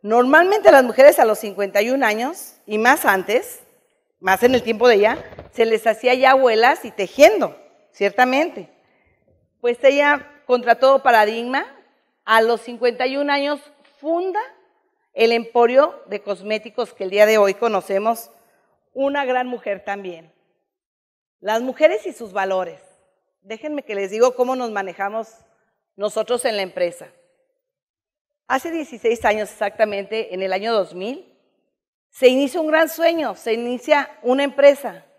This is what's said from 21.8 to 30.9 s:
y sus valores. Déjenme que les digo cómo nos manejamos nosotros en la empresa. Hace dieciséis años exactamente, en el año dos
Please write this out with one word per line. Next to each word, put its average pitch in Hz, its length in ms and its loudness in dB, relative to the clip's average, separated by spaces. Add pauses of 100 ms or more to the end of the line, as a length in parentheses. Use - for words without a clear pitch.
y 320 80 -12
sus 214 200 -18
valores. 185 480 -6 (600)
Déjenme 269 420 -12
que 214 120 -10
les 196 160 -6
digo 247 240 0
cómo 254 200 -2
nos 247 160 -8
manejamos 202 640 -8 (600)
nosotros 214 500 -6
en 220 120 -2
la 196 60 -4
empresa. 175 440 -6 (1400)
Hace 269 220 -4
dieciséis 240 540 -4
años 214 260 -2
exactamente, 208 840 -6
en 190 80 -8
el 190 120 -4
año 208 200 -4
dos 175 200 -2